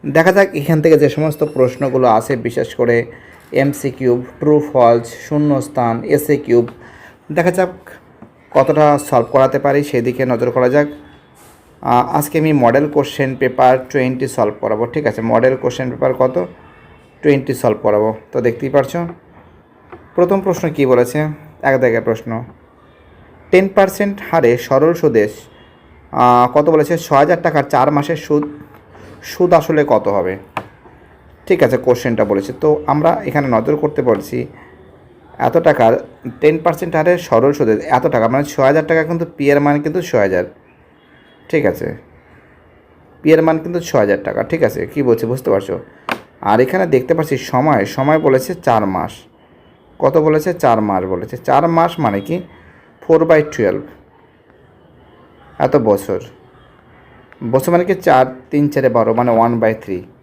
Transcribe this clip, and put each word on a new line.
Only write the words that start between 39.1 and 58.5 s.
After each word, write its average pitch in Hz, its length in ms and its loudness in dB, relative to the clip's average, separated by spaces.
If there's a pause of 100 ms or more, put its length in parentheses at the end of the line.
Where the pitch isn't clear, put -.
পি 139 140 0
এর 143 100 4
মান 147 220 0
কিন্তু 156 200 -4
ছয় 120 180 -2
হাজার, 92 240 0 (1040)
ঠিক 143 180 0
আছে? - 300 -4 (1300)
পি 151 100 4
এর 160 100 4
মান 160 160 0
কিন্তু 170 220 -6
ছয় 147 200 -2
হাজার 104 240 0
টাকা, - 180 -4
ঠিক 165 200 -4
আছে? - 240 -2
কী 143 160 -6
বলছে 117 240 0
বুঝতে 123 240 -4
পারছো? 98 280 -2 (600)
আর 107 200 0
এখানে 185 260 0
দেখতে 135 280 0
পাচ্ছি 147 220 -2
সময়, 131 480 0
সময় 139 340 -2
বলেছে 180 360 0
চার 113 320 0
মাস। 92 260 -6 (840)
কত 139 180 2
বলেছে? 156 380 0
চার 117 260 2
মাস 98 240 -2
বলেছে। 92 320 -6
চার 139 320 0
মাস 170 320 0
মানে 101 200 0
কি? 165 200 -6 (680)
four 160 140 6
by 160 200 4 (120)
twelve। 98 300 -2 (1700)
এত 139 180 2
বছর, 104 440 0 (1300)
বছর 135 220 2
মানে 175 120 2
কি? 180 100 0
চার, 131 320 4 (240)